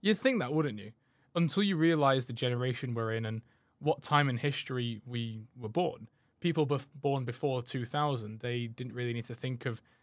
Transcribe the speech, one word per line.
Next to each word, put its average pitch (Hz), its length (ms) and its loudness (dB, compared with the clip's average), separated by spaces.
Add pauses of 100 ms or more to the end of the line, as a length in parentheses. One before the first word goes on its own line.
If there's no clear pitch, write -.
You'd 202 160 4
think 254 220 2
that, 135 140 -2
wouldn't 147 260 0
you? 104 140 -14 (420)
Until 170 300 2
you 196 100 2
realise 147 520 4
the 135 60 -8
generation 123 640 -2
we're 113 180 0
in 113 140 -2
and 113 160 -4 (380)
what 147 200 0
time 147 280 4
in 123 80 0
history 120 680 -4
we 117 360 -6 (160)
were 117 120 -10
born. - 400 -2 (300)
People 156 300 2
bef-, 139 260 0
born 139 300 0
before 127 380 -2
two 120 220 -4
thousand, 117 540 -2
they 120 300 -4
didn't 117 240 -8
really 120 200 -4
need 117 120 -4
to 120 100 -10
think 127 320 -6
of 113 160 -4 (200)